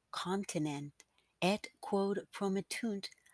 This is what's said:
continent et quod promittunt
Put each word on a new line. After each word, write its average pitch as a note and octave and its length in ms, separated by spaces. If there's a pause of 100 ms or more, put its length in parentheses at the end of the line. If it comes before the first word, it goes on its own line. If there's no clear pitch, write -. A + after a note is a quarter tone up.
(120)
continent D3+ 800 (480)
et F#3+ 260 (140)
quod G3 380 (140)
promittunt G3 760 (240)